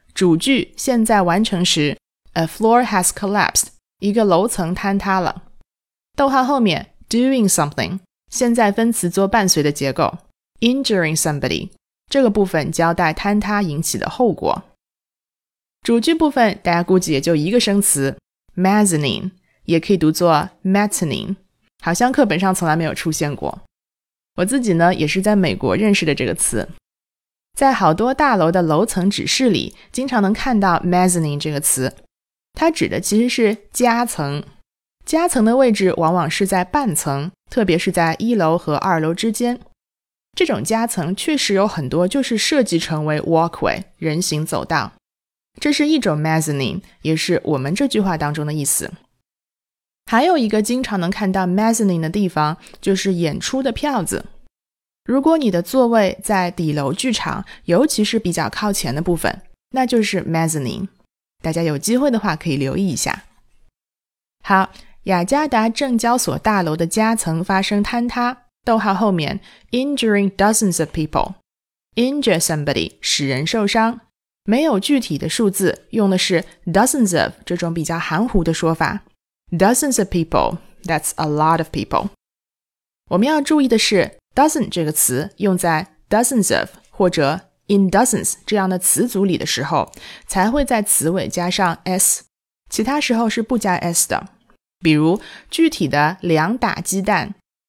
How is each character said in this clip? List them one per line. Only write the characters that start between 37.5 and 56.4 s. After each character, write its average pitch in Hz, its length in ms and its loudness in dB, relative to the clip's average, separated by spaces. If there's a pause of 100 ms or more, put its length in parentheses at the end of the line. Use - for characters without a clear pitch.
特 226 120 2
别 208 140 2
是 - 140 -2
在 165 260 0
一 233 160 -2
楼 170 240 2
和 156 180 -2
二 175 240 0
楼 160 140 0
之 220 180 -2
间。 240 280 -4 (760)
这 359 100 2
种 165 180 -2
夹 226 240 0
层 185 280 -4
确 302 220 -2
实 - 160 0
有 196 140 4
很 156 200 -4
多 165 200 2
就 269 160 0
是 233 140 -2
设 269 260 2
计 170 160 0
成 156 260 -4
为 151 160 -2
walkway， 165 600 0 (140)
人 160 220 -2
行 156 240 -2
走 147 220 -4
道。 147 280 -4 (680)
这 294 120 0
是 294 160 0
一 311 120 2
种 165 200 0
mezzanine， 156 600 -2 (220)
也 156 120 0
是 165 280 0
我 151 140 -2
们 139 180 -4
这 277 120 0
句 214 140 0
话 190 160 -2
当 147 160 -4
中 151 140 -4
的 151 60 -6
意 147 120 -4
思。 - 260 -4 (1120)
还 233 180 2
有 339 160 4
一 220 100 0
个 214 120 2
经 240 200 -2
常 208 180 -4
能 170 120 -2
看 196 200 -2
到 190 140 0
mezzanine 202 540 2
的 160 100 -2
地 196 180 0
方， 156 300 -2 (240)
就 196 140 0
是 190 180 -2
演 160 260 -2
出 - 220 -4
的 262 100 -2
票 269 300 -2
子。 156 240 -6 (800)
如 262 160 0
果 320 160 4
你 254 140 0
的 175 100 0
座 247 260 2
位 220 360 2
在 185 260 0